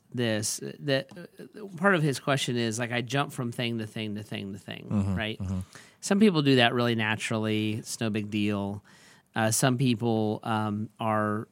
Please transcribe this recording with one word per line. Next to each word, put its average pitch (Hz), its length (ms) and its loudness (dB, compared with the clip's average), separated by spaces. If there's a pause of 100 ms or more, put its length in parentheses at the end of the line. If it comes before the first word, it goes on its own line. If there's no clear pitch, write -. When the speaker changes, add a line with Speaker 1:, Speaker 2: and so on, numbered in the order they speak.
(120)
Speaker 1:
this, 110 480 -2 (200)
that, 135 360 -2
uh, - 480 -16 (140)
part 196 160 6
of 156 80 4
his 143 180 2
question 135 380 0
is, 113 200 0
like, 120 140 -4
I 123 80 0
jump 139 320 -2
from 120 180 -4
thing 117 280 -2
to 107 80 -6
thing 107 300 -6
to 104 60 -8
thing 104 300 -8
to 101 60 -10
thing, - 320 -12
Speaker 2:
Mm-hmm, 101 240 2
Speaker 1:
right? 107 260 -2
Speaker 2:
mm-hmm. 95 200 -2 (420)
Speaker 1:
Some 196 180 2
people 185 220 6
do 139 140 6
that 123 180 6
really 120 200 2
naturally. 107 840 0
It's - 200 -10
no 113 120 -2
big 104 200 -4
deal. 101 540 -2 (500)
Uh, 113 180 2
some 123 260 2
people, 110 640 0
um, 107 480 -2 (100)
are, 107 520 0